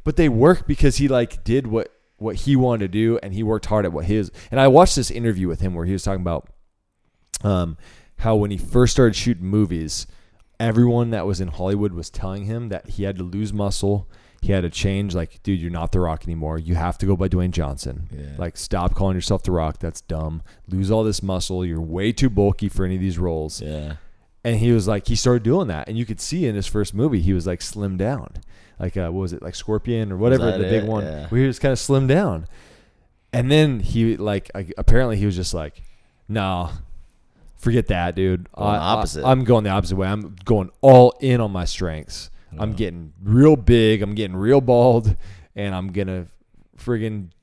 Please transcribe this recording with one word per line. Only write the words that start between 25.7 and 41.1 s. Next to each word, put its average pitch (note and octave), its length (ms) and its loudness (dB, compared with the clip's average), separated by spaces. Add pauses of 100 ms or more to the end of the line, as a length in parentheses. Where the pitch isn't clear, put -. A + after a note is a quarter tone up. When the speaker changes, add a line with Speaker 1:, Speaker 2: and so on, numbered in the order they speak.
Speaker 1:
And A2 80 -6
you A#2+ 80 -4
could G#2+ 160 -10
see F3+ 240 -4
in A2+ 100 -2
his G2 100 -4
first - 280 -2
movie, A#2+ 260 0
he F2+ 140 2
was, F2 120 -2
like, F2+ 140 -4
slimmed G2 380 -8
down. G2+ 320 -4 (500)
Like, F#2 160 -6
uh, F2+ 140 -4
what F2+ 100 -6
was F#2 140 -4
it? - 80 -12
Like F2+ 120 -12
Scorpion G#2+ 600 -4
or - 40 -6
whatever, A#2+ 280 2
Speaker 2:
Was A2 80 0
that F#2 60 -4
Speaker 1:
the F#2 100 -2
big G#2 160 2
Speaker 2:
it? - 40 -4
Speaker 1:
one. A2 140 -2
Speaker 2:
Yeah. D2+ 240 -10
Speaker 1:
Where A#2+ 140 2
he C3+ 60 4
was B2+ 120 -4
kinda C3+ 160 2
slimmed C3+ 320 0
down. C3 400 2 (840)
And A#2+ 180 0
then D3 300 4
he, A2+ 340 2
like, G2+ 400 -4
I, F#2+ 120 -8 (100)
apparently A#2 400 6
he G2+ 80 0
was G2+ 100 0
just F2+ 180 -6
like, D#2 280 -8 (480)
"Nah, F#2+ 400 -2 (880)
forget A#2 300 0
that, F2 280 -2
dude. F#2 380 0
Speaker 2:
Going G2+ 160 -2
Speaker 1:
I, G#2 80 2
Speaker 2:
opposite. E2+ 480 -2
Speaker 1:
I, C3 60 4
I'm C3 120 4
going A2+ 220 4
the G2+ 60 0
opposite F#2+ 260 0
way. F#2+ 100 0
I'm G2+ 380 -6
going G2 240 2 (100)
all B2+ 400 10